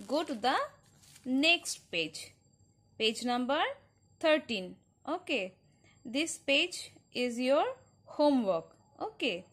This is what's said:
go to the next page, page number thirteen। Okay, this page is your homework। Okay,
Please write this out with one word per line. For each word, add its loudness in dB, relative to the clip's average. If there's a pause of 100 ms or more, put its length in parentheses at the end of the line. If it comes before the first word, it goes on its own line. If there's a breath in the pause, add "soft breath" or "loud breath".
go 0
to -6
the 0 (640)
next 0
page, -6 (640)
page 0
number 0 (580)
thirteen। 0 (320)
Okay, -4 (500 soft breath)
this -4
page -2 (200)
is -2
your 4 (540)
homework। 2 (240)
Okay, -4